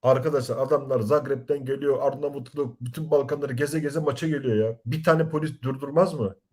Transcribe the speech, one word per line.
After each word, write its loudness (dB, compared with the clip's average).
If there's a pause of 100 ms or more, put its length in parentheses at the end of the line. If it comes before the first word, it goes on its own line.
Arkadaşlar, 2
adamlar 0
Zagreb'den 0
geliyor, 0
Arnavutluk, -4
bütün -6
Balkanları 0
geze -2
geze -2
maça -2
geliyor 0
ya. 0
Bir -4
tane 4
polis -4
durdurmaz 0
mı? -4 (160)